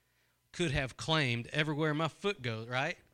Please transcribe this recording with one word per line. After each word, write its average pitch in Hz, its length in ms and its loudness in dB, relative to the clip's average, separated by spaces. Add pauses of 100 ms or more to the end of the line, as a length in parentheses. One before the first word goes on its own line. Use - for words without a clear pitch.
(520)
could 170 200 0
have 135 260 -2
claimed, 127 560 2
"Everywhere 151 400 2
my 160 140 0
foot 202 340 -4
goes," 113 260 -4
right? 135 300 -2 (160)